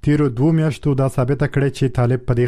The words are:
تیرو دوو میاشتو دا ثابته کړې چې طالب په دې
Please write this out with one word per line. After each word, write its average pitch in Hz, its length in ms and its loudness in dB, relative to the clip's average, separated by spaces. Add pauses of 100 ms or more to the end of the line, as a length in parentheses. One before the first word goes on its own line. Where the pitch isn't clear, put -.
تیرو 147 260 2 (120)
دوو 160 180 4
میاشتو 151 440 0
دا 135 120 0
ثابته 139 320 0
کړې 139 300 0
چې 131 240 -2
طالب 123 260 0
په 120 120 0
دې 123 80 2